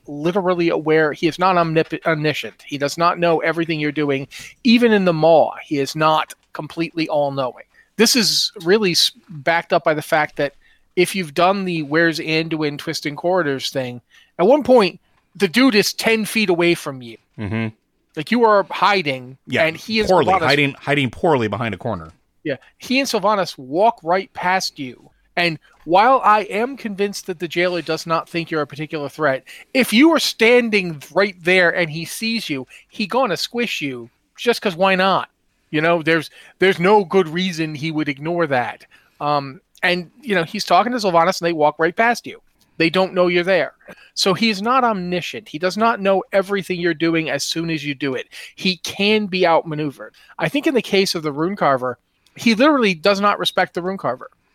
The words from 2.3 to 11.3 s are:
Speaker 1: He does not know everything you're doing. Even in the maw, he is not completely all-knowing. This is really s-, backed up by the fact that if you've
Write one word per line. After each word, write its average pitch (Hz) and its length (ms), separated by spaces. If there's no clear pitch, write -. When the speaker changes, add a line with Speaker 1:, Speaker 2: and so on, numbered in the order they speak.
Speaker 1:
He 143 140
does 143 180
not 175 220
know 170 220
everything 165 380
you're 147 120
doing. 143 360
Even 233 300
in 196 120
the 175 80
maw, 156 400
he 151 140
is 139 180
not 156 380
completely 160 540
all-knowing. 139 580
This 226 180
is - 360
really 185 300
s-, - 180
backed 165 440
up - 100
by 160 100
the 147 80
fact 151 360
that 143 180
if 180 200
you've 160 200